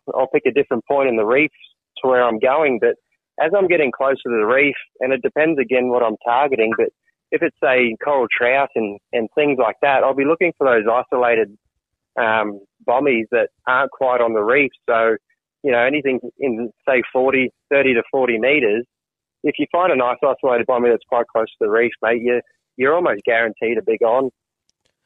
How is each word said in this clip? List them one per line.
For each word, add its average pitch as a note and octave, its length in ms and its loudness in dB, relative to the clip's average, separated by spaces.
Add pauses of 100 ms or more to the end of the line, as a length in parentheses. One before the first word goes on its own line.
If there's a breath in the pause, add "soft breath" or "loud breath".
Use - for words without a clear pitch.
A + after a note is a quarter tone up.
(120)
I'll C3 140 0
pick D3+ 180 -2
a B2+ 60 2
different B2 360 -2
point C#3 220 0
in A#2+ 80 0
the A2 80 0
reef C3+ 280 0 (500)
to C3+ 60 0
where B2 160 4
I'm A2+ 160 0
going. C3 400 2
But A#2 160 2 (440)
as D#3+ 160 0
I'm F#3+ 120 2
getting D#3 240 2
closer C3+ 320 -2
to A#2+ 160 -2
the G#2+ 40 2
reef, C3 300 2 (240)
and C3 140 -2
it C3 100 -2
depends D3+ 380 0
again B2 300 0
what A#2+ 120 0
I'm A2 140 0 (100)
targeting, A#2+ 500 0
but A2+ 120 0 (420)
if D#3 120 -2
it's, D#3 200 -4
say, B2+ 320 0 (100)
coral C#3 220 0 (100)
trout C3 380 0
and, G#2 240 -4 (140)
and A#2 240 -4
things D3 220 0
like A2+ 240 0
that, C#3 200 2
I'll C3 120 2
be C#3 100 -2
looking E3 340 0
for C#3 80 0
those A#2 260 2
isolated A#2+ 640 0 (640)
um, A2 420 -2 (280)
bommies B2+ 420 0
that A2+ 180 0 (180)
aren't C3 240 0
quite B2+ 300 -2
on A#2 140 0
the G#2+ 60 2
reef. B2+ 300 2 (180)
So, A2+ 280 2 (460)
you C#3+ 100 0
know, A#2+ 80 2
anything C3 400 0 (180)
in, A#2 320 -4 (180)
say, C3 140 2 (100)
forty, C3 380 0 (200)
thirty C3+ 240 2
to A#2 160 0
forty B2 280 0
meters, A#2+ 460 0 (580)
if D3 160 -2
you D3 140 -4
find F3 200 0
a C#3 40 2
nice B2 260 0
isolated B2+ 440 0
bommy A#2+ 240 2
that's A2 180 0
quite A#2+ 200 0
close A2 180 -2
to - 100 -20 (100)
the G#2 40 -2
reef, A#2 220 0 (100)
mate, A2+ 200 0
you, A#2+ 180 0 (360)
you're C3+ 180 0
almost D3 300 -2
guaranteed A2+ 540 -2
a G#2 40 -4
big A2 200 -2
on, B2 280 0 (760)